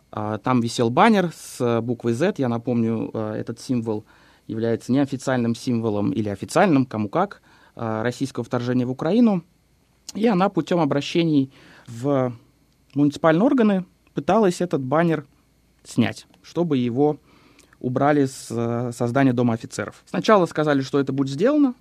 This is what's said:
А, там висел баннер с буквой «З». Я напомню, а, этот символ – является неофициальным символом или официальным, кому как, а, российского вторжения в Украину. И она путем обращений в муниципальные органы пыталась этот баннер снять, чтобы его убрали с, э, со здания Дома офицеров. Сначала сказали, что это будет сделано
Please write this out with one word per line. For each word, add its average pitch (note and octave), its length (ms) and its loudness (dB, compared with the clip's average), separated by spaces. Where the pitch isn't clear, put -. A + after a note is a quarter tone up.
А, G#2+ 280 -6
там B2+ 220 0
висел A#2 280 0
баннер F3+ 480 4
с A#2 440 -2
буквой A#2 320 -2
«З». E3+ 240 0
Я C3 120 0
напомню, A2+ 640 -2
а, G#2+ 220 -6
этот A#2 240 -8
символ – A2+ 440 -4
является A2+ 440 -2
неофициальным B2+ 640 0
символом A2+ 560 -2
или G#2+ 160 -4
официальным, C3+ 580 2
кому G#2+ 220 -4
как, F#3 340 -4
а, A2 300 -6
российского B2 400 -6
вторжения B2 420 -2
в B2+ 60 -6
Украину. F#3+ 520 2
И G#3 140 0
она G3 220 2
путем F3 320 0
обращений C#3+ 720 0
в B2+ 460 -2
муниципальные D#3 520 2
органы G#3+ 400 2
пыталась F3+ 460 2
этот E3+ 220 -2
баннер D#3 440 2
снять, - 420 -2
чтобы D#3+ 360 -2
его C3 400 0
убрали C3+ 460 2
с, - 240 -12
э, A#2 420 -4
со A#2+ 160 -4
здания C3 240 2
Дома A#2+ 220 2
офицеров. - 520 -10
Сначала F#3+ 420 4
сказали, D3+ 340 0
что C#3 180 -2
это C3+ 140 -2
будет C3+ 180 -2
сделано B3+ 500 2